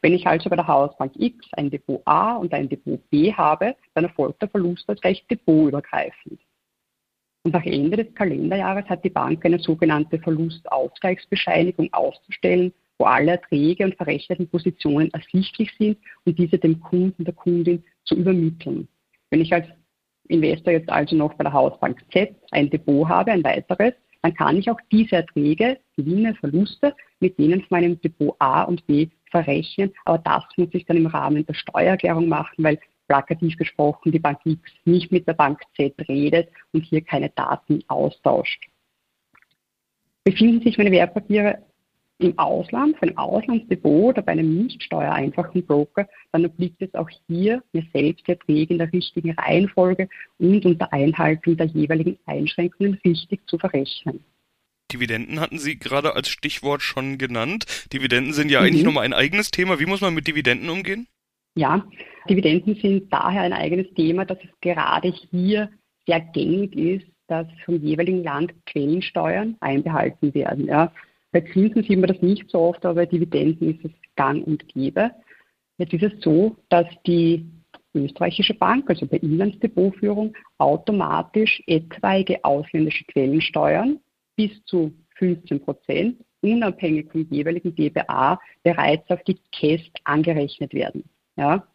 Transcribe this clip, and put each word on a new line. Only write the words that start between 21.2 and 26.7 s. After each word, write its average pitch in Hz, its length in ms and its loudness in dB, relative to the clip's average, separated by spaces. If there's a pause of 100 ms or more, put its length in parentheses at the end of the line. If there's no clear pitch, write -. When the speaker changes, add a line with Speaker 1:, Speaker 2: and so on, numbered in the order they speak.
Speaker 1:
bei 139 100 -4
der 147 80 -2
Hausbank - 500 0 (100)
Z 202 220 2 (160)
ein 147 180 2
Depot 151 400 0
habe, 190 220 2
ein 180 140 2
weiteres, 190 500 0 (280)
dann 170 120 2
kann 151 220 2
ich 196 120 0
auch 226 120 -2 (100)
diese 214 240 4
Erträge, 165 640 0 (180)
Gewinne, 196 380 0
Verluste 196 640 -2 (240)